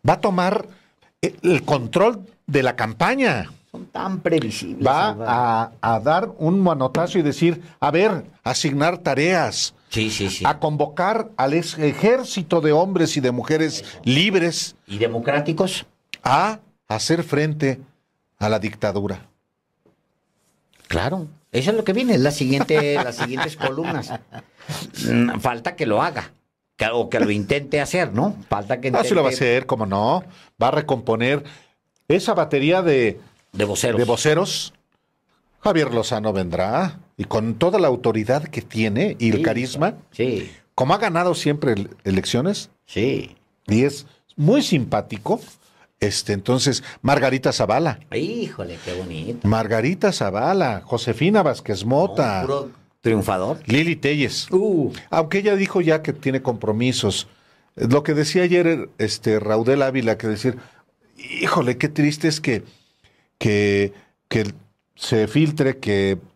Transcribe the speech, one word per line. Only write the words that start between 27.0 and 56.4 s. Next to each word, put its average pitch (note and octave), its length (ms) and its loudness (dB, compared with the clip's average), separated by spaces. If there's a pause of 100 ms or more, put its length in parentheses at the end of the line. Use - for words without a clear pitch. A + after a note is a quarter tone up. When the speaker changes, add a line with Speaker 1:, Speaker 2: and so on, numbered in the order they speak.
Speaker 2:
que A#2 100 0
lo G#2+ 120 2
intente C#3 500 -2
hacer, C#3 320 -2
¿no? E3 220 0 (140)
Falta C3 300 -2
que C3 140 -4
Speaker 1:
Ah, A#3 100 2
sí F#3 120 2
lo D#3+ 80 4
va C3 60 2
a - 20 0
Speaker 2:
intente B2+ 240 2
Speaker 1:
hacer, B2+ 100 0
cómo A2 200 -2
no. A2 380 0 (380)
Va A#2 60 4
a C3+ 40 4
recomponer C3+ 720 0 (640)
esa F#3 260 2
batería D#3 480 2
de C3 380 2 (340)
Speaker 2:
De G#2 120 0
voceros. A2 320 0
Speaker 1:
de A#2+ 80 2
voceros. D3+ 680 0 (880)
Javier D#3 320 2
Lozano A2 400 0
vendrá F#2+ 640 -2 (160)
y G#2 80 -6
con A2 320 -2
toda F3+ 240 2
la E3 80 4
autoridad A#2+ 560 0
que - 180 -8
tiene A2 560 -2
y A#2 120 2
el - 80 4
Speaker 2:
Sí, D#3 60 0
Speaker 1:
carisma, B2+ 520 -2 (160)
Speaker 2:
sí. A2+ 400 -4 (240)
Speaker 1:
como C3 180 2
ha G#3 40 2
ganado F3+ 380 0
siempre D3 380 0
el-, G2 160 -4 (140)
elecciones, A#2 680 0 (160)
Speaker 2:
Sí. - 520 -4 (300)
Speaker 1:
y A2 180 4
es D3 200 -4 (300)
muy G3+ 260 4
simpático, A#2 800 -2 (600)
este, G#2 320 -2
entonces, B2 500 0 (180)
Margarita C3+ 520 2
Zavala. B2 480 0 (120)
Speaker 2:
Híjole, C3+ 720 -6
qué F2+ 100 -8
bonito. F2+ 540 -6
Speaker 1:
Margarita A2+ 640 0
Zavala, A#2 720 0
Josefina D#3+ 600 2
Vázquez G#2+ 420 -2
Mota. C3 560 0
Speaker 2:
No, F#2+ 60 -4
puro C#3 240 -4 (280)
triunfador. G2+ 680 0
Speaker 1:
Lili D#3 300 2
Telles. C#3+ 560 -2
Speaker 2:
Uh. F#3 400 2 (180)
Speaker 1:
Aunque E3 280 0
ella G3+ 180 2
dijo G3 240 0
ya D#3 220 2
que D3 100 -4
tiene C3 300 -2